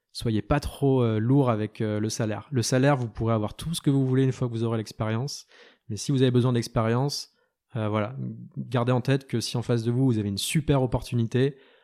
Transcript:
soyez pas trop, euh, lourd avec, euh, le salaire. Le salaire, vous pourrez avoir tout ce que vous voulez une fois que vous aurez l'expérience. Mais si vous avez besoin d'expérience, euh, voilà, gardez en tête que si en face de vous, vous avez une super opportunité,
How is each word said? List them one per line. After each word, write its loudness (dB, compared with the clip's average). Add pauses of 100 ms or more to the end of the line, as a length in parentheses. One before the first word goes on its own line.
(120)
soyez -2
pas 0
trop, 2
euh, 2
lourd 4
avec, -2
euh, 0
le 0
salaire. -4
Le 0
salaire, 2
vous -4
pourrez -2
avoir -2
tout -8
ce -6
que 0
vous 4
voulez 2
une 2
fois -4
que -6
vous -4
aurez 0
l'expérience. -4 (400)
Mais -6
si -4
vous 4
avez 4
besoin 4
d'expérience, -2 (440)
euh, -2
voilà, -2 (420)
gardez -2
en 2
tête 0
que -2
si -4
en -4
face 0
de -2
vous, 2
vous 4
avez 0
une -4
super 0
opportunité, 0 (280)